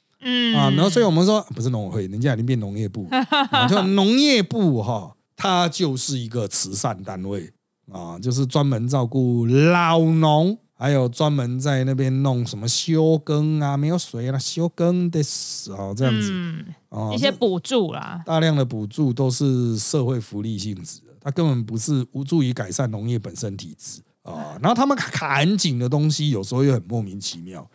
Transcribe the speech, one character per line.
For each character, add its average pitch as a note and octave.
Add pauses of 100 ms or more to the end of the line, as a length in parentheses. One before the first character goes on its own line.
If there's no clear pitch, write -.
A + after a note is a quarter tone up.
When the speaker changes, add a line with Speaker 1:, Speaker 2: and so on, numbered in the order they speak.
(220)
Speaker 1:
嗯。 B3
Speaker 2:
啊， C#3
然 D3
后 G3
所 G#3+
以 A3+
我 F#3+
们 E3
说， G#3+ (160)
不 A#2
是 B2+
农 A2
委 F#2
会， G2+
人 G2+
家 C3+
已 -
经 A2+
变 B2
农 G2+
业 G#2+
部 F#2+
了， B3+
Speaker 1:
<laughs> C4+
Speaker 2:
啊， B3+
就 G3
农 G3
业 C4+
部 F3
哈， G#2 (200)
它 F3+
就 D3+
是 C3+
一 A#2+
个 A2+
慈 F#2+
善 G2
单 F#2+
位 F#2+ (380)
啊， F2
就 A#2+
是 C3+
专 C#3+
门 A#2+
照 C3
顾 A#2+
老 E3
农， D#3+ (160)
还 C3
有 C3+
专 D3
门 B2+
在 C3+
那 C3+
边 C3
弄 B2+
什 G#2+
么 G#2+
休 D#3+
耕 D3+
啊， C#3
没 D3
有 F3
水 B2
了， C#3
休 E3
耕 F3
的 E3
时 -
候 G2
这 B2
样 G#3+
子。 G3+
Speaker 1:
嗯， F3 (240)
Speaker 2:
啊， G#2+
Speaker 1:
一 -
些 C#4
补 G3+
助 A3
啦。 E3+
Speaker 2:
大 D#3+
量 D#3+
的 C#3
补 A#2+
助 B2+
都 C3
是 B2
社 C3
会 B2
福 G#2
利 A2
性 G2+
质 -
的， -
它 C#3+
根 E3+
本 B2
不 A2+
是 C3
无 C#3
助 D3+
于 B2
改 A2+
善 B2
农 A2
业 A#2+
本 G2+
身 G2+
体 E2+
质 - (220)
啊。 D3+
然 F#3
后 A#3+
他 A#3+
们 C#4
砍 D#3
紧 C#3
的 B2
东 D3+
西 D3
有 G#2
时 G#2+
候 C3
又 C#3
很 A2
莫 A2+
名 G2
其 F2+
妙。 E2+